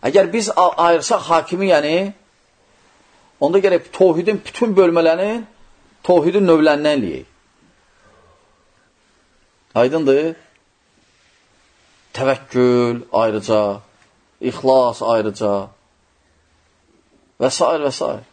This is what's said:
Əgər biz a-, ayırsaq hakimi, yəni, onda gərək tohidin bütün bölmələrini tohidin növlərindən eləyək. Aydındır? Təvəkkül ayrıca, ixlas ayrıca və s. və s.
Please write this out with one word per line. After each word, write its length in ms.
Əgər 240
biz 240
a-, 180
ayırsaq 420
hakimi, 400
yəni, 440
onda 200
gərək 320
tohidin 540
bütün 300
bölmələrini 680
tohidin 420
növlərindən 540
eləyək. 240
Aydındır? 580
Təvəkkül 960
ayrıca, 480
ixlas 640
ayrıca 480
və 140
s. 80
və 80
s. 100